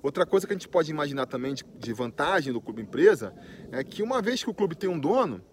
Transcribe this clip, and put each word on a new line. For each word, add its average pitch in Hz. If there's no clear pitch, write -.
Outra 165
coisa 196
que 202
a 196
gente -
pode 160
imaginar 143
também 131
de, -
de 117
vantagem 135
do 113
clube 110
empresa 131
é 131
que -
uma 247
vez 240
que 240
o 196
clube 185
tem 190
um 170
dono 151